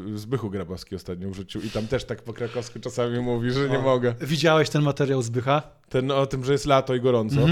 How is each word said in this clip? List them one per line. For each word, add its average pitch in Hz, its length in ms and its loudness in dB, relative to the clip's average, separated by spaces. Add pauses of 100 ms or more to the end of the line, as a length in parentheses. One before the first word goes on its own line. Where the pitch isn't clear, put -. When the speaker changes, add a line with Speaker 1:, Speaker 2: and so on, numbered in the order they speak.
(140)
Speaker 1:
Zbychu 110 360 -4
Grabowski 92 460 -8
ostatnio 90 340 -8
wrzucił 92 300 -10
i 107 100 -6
tam 110 160 -4
też 120 180 -2
tak - 180 -10
po 117 100 -12
krakowsku 117 480 -8
czasami 120 400 -2
mówi, 120 300 0
że 139 180 0
nie 135 100 0
Speaker 2:
O, 131 40 -2
Speaker 1:
mogę. 127 380 2
Speaker 2:
widziałeś 156 500 4
ten 151 120 2
materiał 139 400 2
Zbycha? 123 400 2 (260)
Speaker 1:
Ten 131 220 0
o 139 160 2
tym, 135 180 -4
że 131 80 2
jest 143 140 0
lato 135 280 4
i 123 60 0
gorąco. 120 360 2
Speaker 2:
Mhm, 143 160 6